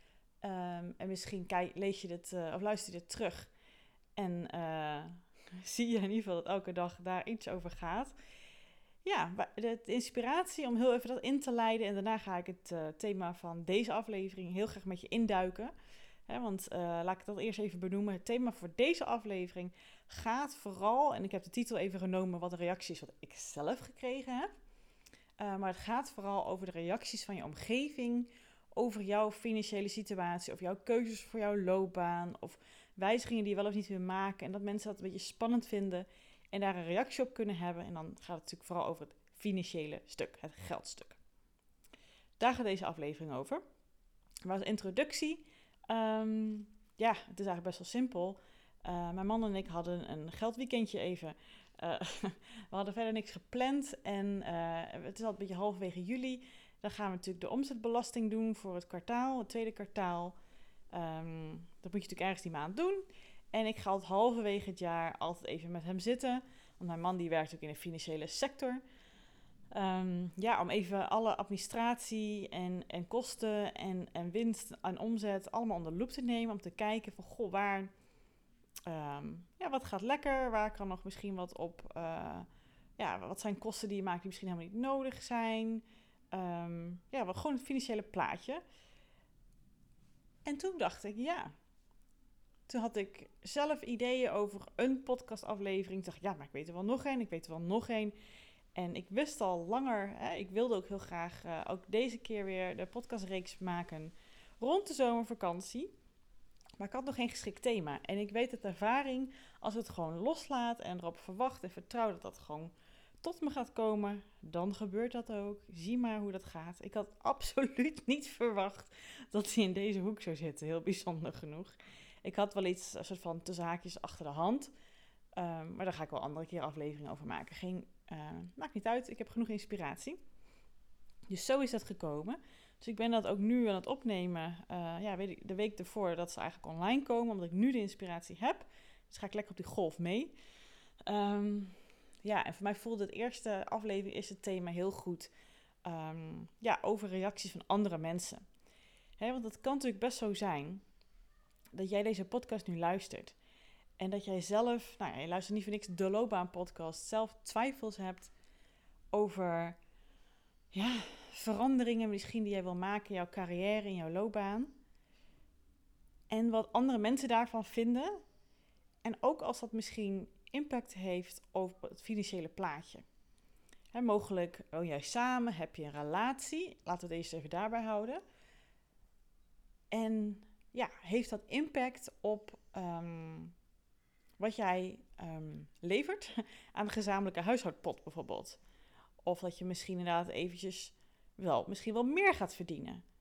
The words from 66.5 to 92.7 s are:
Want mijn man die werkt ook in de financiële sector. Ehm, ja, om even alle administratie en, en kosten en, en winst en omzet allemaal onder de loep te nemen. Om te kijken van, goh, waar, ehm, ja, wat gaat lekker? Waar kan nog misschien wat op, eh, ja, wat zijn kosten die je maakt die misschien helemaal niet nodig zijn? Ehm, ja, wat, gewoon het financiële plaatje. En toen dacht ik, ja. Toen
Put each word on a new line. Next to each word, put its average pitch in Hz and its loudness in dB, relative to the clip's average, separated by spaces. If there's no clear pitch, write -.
Want 180 -4
mijn 165 -2
man 180 2
die 175 0
werkt 160 2
ook 160 -10
in 156 -6
de 147 -6
financiële 160 -4
sector. 262 -2
Ehm, 185 2
ja, 220 4
om 175 2
even 196 2
alle 220 4
administratie 214 0
en, 180 -2
en 175 -4
kosten 214 0
en, 185 -2
en 170 -2
winst 226 2
en 185 0
omzet 208 0
allemaal 220 2
onder 165 -2
de 170 0
loep 254 2
te 277 -4
nemen. 233 4
Om 196 -4
te 175 -6
kijken 214 0
van, - -14
goh, 214 -2
waar, 196 2
ehm, 147 -4
ja, 370 -2
wat 269 0
gaat 190 -4
lekker? 269 2
Waar 214 2
kan 202 -4
nog 185 -6
misschien 196 -6
wat 180 -6
op, 170 -6
eh, 165 -4
ja, 131 -2
wat 110 -6
zijn 202 -2
kosten 220 -4
die 202 -2
je 196 -2
maakt 175 -2
die - -8
misschien 190 -8
helemaal 170 -4
niet 226 -2
nodig 269 0
zijn? 226 0
Ehm, 170 -2
ja, 262 0
wat, 185 -2
gewoon 294 0
het 247 -4
financiële 247 0
plaatje. 226 -2
En 294 -2
toen 359 -2
dacht - 0
ik, 208 -6
ja. 262 -2
Toen 247 0